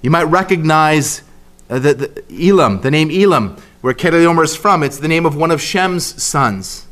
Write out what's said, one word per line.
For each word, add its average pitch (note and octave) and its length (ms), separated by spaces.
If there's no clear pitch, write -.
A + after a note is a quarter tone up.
You B2+ 120
might E3+ 120
recognize, D#3 960
uh, B2+ 120
the, C#3 140
the - 540
Elam, C3 340
the C3+ 100
name D#3 180
Elam, E3 500
where B2+ 120
Kedorlaomer E3+ 520
is D3+ 100
from. F3+ 300
It's C#3 160
the D#3 80
name E3 180
of D3 80
one D#3+ 160
of D#3 100
Shem's F3+ 640
sons. G#2+ 680